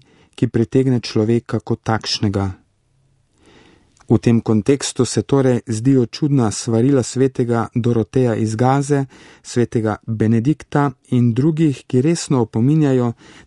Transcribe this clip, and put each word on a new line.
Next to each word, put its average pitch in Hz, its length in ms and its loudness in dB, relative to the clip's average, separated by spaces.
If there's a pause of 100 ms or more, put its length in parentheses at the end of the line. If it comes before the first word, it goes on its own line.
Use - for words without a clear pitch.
(400)
ki 123 80 2
pritegne 127 560 0
človeka 113 560 -2
kot - 240 -6
takšnega. 101 600 -2 (1600)
V 117 80 4
tem 117 220 2
kontekstu 117 640 0
se - 180 -2
torej 131 440 0
zdijo 120 400 0
čudna 139 440 0
svarila 120 520 0
svetega 120 720 -2
Doroteja 120 600 0
iz 110 220 -4
Gaze, 139 480 0 (380)
svetega 113 540 -2 (100)
Benedikta 117 840 0 (200)
in 120 240 2
drugih, 151 520 0
ki 127 160 0
resno 147 460 0
opominjajo, 131 640 2 (340)